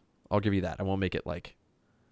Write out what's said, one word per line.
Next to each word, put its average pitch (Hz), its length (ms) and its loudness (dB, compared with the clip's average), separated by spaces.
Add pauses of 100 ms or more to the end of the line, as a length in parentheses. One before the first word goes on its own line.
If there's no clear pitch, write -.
(300)
I'll 104 100 4
give 101 140 2
you 95 80 4
that. 85 180 -4
I - 20 -2
won't 98 180 0
make 92 140 0
it, - 120 -4
like, - 300 -8 (560)